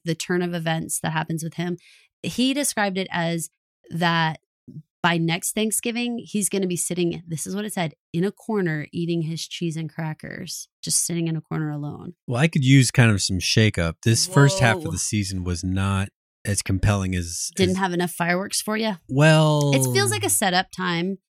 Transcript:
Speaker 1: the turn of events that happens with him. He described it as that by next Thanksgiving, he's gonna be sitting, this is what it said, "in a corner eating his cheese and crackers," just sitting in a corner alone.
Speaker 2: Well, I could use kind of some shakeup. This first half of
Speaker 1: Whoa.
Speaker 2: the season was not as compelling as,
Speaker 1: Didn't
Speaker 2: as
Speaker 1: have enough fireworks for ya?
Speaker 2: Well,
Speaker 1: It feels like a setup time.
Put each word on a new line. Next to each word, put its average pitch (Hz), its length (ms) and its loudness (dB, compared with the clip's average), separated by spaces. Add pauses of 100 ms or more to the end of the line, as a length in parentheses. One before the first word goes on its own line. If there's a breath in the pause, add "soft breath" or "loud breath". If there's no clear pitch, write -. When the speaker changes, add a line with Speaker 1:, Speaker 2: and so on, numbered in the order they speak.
Speaker 1:
the 165 100 -2
turn 180 260 -2
of 175 120 -2
events 160 480 -4
that 160 100 -4
happens 160 320 -4
with 165 120 -10
him. 175 220 -4 (440 soft breath)
He 247 320 0
described 208 440 -2
it 190 140 -4
as 170 380 -2 (400)
that 165 500 0 (640)
by 170 160 4
next 165 340 0
Thanksgiving, 233 680 -2
he's 202 280 -2
gonna 202 180 -2
be 180 120 -2
sitting, 170 500 -2
this 165 180 -6
is 185 80 -8
what 208 120 -6
it 214 80 -10
said, 165 200 -4 (200)
"in 170 100 0
a 202 80 0
corner 175 640 -2
eating 170 300 -2
his 156 220 -6
cheese 165 300 -6
and 160 180 -8
crackers," - 760 -10 (120)
just - 240 -2
sitting 170 220 -2
in 160 80 -2
a 156 60 -6
corner 156 280 -4
alone. 147 440 -10 (120)
Speaker 2:
Well, 120 140 -2
I 156 80 4
could 160 160 0
use 131 260 8
kind 117 220 6
of 98 100 2
some 92 180 0
shakeup. 92 560 2 (100)
This 113 200 4
first 139 360 6
half 113 160 4
of 80 80 -6
Speaker 1:
Whoa. - 60 -6
Speaker 2:
the 98 60 -4
season 95 460 -2
was 87 180 -2
not 95 460 0 (380)
as 101 160 -2
compelling 95 540 2
as, 85 420 -4
Speaker 1:
Didn't 185 140 4
Speaker 2:
as 185 80 -2
Speaker 1:
have 190 120 0
enough 175 200 -2
fireworks 180 500 -2
for 214 160 -4
ya? 214 180 -2 (140)
Speaker 2:
Well, 151 680 4
Speaker 1:
It 131 160 0
feels 403 200 2
like 415 120 -2
a 392 60 0
setup 185 420 0
time. 185 460 -2 (120)